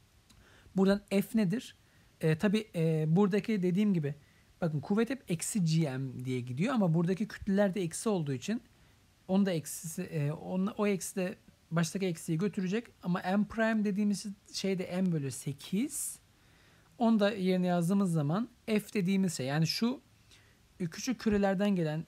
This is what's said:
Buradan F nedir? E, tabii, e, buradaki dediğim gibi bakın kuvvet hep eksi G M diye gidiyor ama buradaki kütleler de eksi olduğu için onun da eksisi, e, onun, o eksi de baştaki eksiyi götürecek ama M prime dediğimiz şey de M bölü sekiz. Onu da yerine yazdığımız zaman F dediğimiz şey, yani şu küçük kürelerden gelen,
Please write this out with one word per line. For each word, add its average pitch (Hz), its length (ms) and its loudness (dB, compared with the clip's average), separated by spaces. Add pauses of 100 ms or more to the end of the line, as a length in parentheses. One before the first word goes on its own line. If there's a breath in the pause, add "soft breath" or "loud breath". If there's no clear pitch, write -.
(760 soft breath)
Buradan 196 340 4
F 196 240 2
nedir? 220 420 0 (460 soft breath)
E, 160 160 2
tabii, 208 380 2
e, 160 320 2
buradaki 196 560 2
dediğim 190 300 2
gibi 147 220 -2 (460 soft breath)
bakın 156 200 -2
kuvvet 226 280 0
hep 262 220 -6
eksi 175 340 0
G 156 320 2
M 127 280 -8
diye 127 140 -2
gidiyor 127 340 -2
ama 190 200 2
buradaki 180 340 0
kütleler 202 480 0
de 208 60 -2
eksi 170 280 -4
olduğu 160 240 0
için 202 280 -4 (680 soft breath)
onun 190 180 4
da 190 60 0
eksisi, 165 520 -6
e, 151 280 -2
onun, 185 360 -2 (100)
o 208 100 2
eksi - 280 -2
de 185 200 -4 (360)
baştaki 170 340 0
eksiyi 165 320 -2
götürecek 196 500 -2 (160)
ama 180 180 0
M 196 240 2
prime 220 400 0
dediğimiz 208 400 0 (280)
şey 190 260 -2
de 185 220 -4
M 185 100 2
bölü 139 200 -2
sekiz. - 880 -6 (800 soft breath)
Onu 226 220 4
da 202 120 4
yerine 185 360 2
yazdığımız 180 440 2
zaman 165 380 0 (160)
F 208 280 -2
dediğimiz 190 440 0
şey, 127 80 -4
yani 156 220 2
şu 247 340 -2 (920 soft breath)
küçük - 280 -6
kürelerden 202 500 0
gelen, 160 380 0